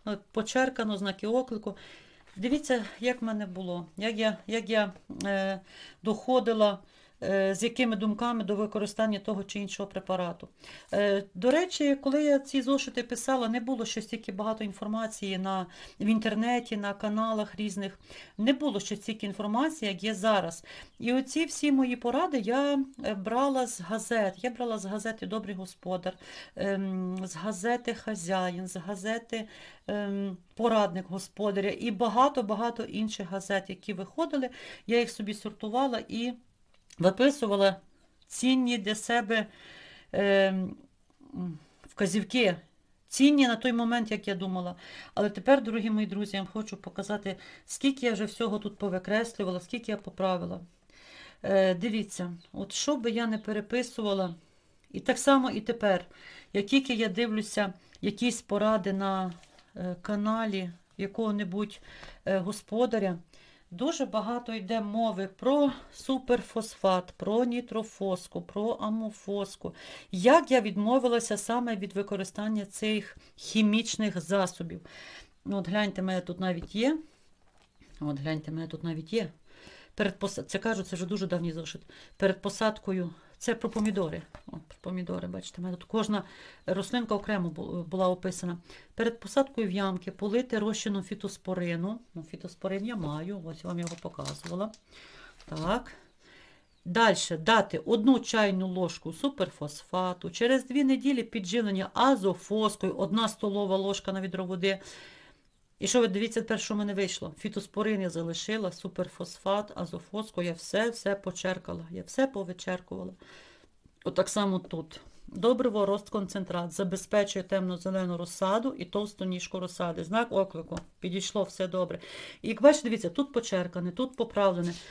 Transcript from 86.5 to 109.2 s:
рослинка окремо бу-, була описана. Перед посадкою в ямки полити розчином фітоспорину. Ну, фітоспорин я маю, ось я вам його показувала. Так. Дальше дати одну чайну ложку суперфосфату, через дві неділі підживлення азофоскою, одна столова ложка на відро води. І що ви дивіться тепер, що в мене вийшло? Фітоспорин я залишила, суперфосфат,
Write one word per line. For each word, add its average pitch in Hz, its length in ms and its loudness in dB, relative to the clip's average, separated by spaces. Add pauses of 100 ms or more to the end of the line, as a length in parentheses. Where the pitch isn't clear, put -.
рослинка 220 500 -2
окремо 196 340 -2
бу-, 175 340 -8
була 185 260 2
описана. 180 480 -2 (380)
Перед 233 240 0
посадкою 233 480 2
в 180 40 0
ямки 190 400 -2
полити 226 480 0
розчином 208 440 0
фітоспорину. 185 960 -4 (140)
Ну, 165 100 -10
фітоспорин 190 640 -6
я 240 100 -6
маю, 170 500 -6
ось 160 180 -12
я 175 40 -8
вам 175 120 -4
його 170 220 -6
показувала. 170 680 -8 (760)
Так. 170 460 -2 (920)
Дальше 180 520 4
дати 208 400 4
одну 233 420 6
чайну 196 480 2
ложку 175 460 -2
суперфосфату, 180 1160 -2
через 254 360 4
дві 269 180 2
неділі 262 400 4
підживлення 202 680 0
азофоскою, 208 1040 2
одна 202 320 2
столова 202 500 0
ложка 196 340 -2
на 190 100 -2
відро 185 240 -4
води. 190 340 0 (1000)
І 202 80 -2
що 247 120 6
ви 226 80 6
дивіться 220 340 0
тепер, 226 180 -2
що - 140 -4
в 208 40 0
мене 208 160 0
вийшло? 185 460 -2
Фітоспорин 208 640 -2
я 180 80 0
залишила, 170 640 -4
суперфосфат, 190 1040 -4